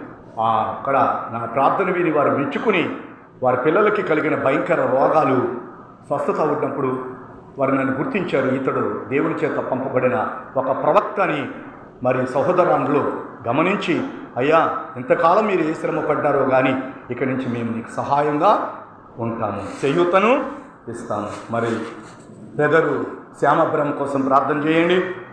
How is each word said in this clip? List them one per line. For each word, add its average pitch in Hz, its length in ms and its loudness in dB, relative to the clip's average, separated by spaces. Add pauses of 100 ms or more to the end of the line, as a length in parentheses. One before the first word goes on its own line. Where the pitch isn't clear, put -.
(420)
ఆ, 110 380 2
అక్కడ 139 160 -2 (360)
నా 117 80 -6
ప్రార్థన 156 520 2
విని 170 200 0
వారు 139 180 2
మెచ్చుకుని, 147 640 0 (480)
వారి 127 140 4
పిల్లలకి 202 440 2
కలిగిన 147 420 0
భయంకర 143 380 2
రోగాలు 135 760 2 (520)
స్వస్థత 165 320 -2
అవుతున్నప్పుడు 139 680 -2 (520)
వారు 135 140 0
నన్ను 135 220 0
గుర్తించారు. 147 540 -2
ఇతడు 131 600 -2
దేవుని 156 260 0
చేత 131 220 -2
పంపబడిన 123 720 0 (300)
ఒక 127 80 0
ప్రవక్త 151 560 2
అని 147 280 0 (540)
మరి 127 240 2
సహోదరులు 143 920 2 (260)
గమనించి, 165 560 0 (340)
"అయ్యా, 151 380 4 (220)
ఇంతకాలం 170 480 4
మీరు 185 160 0
ఏ 156 120 -2
శ్రమ 156 260 -4
పడ్డారో 139 460 0
కానీ, 131 380 2 (280)
ఇక 123 120 -6
నుంచి 131 220 -2
మేము 117 300 -4
నీకు 110 160 -8
సహాయంగా 147 840 2 (460)
ఉంటాము, 110 640 -4
చేయూతను 185 600 4 (460)
ఇస్తాము." 104 360 -6 (240)
మరి 117 280 -2 (760)
బ్రదరు 147 500 2 (340)
శ్యామబ్రహ్మ 151 520 2
కోసం 139 300 -2
ప్రార్థన 139 360 2
చేయండి. 170 580 2 (180)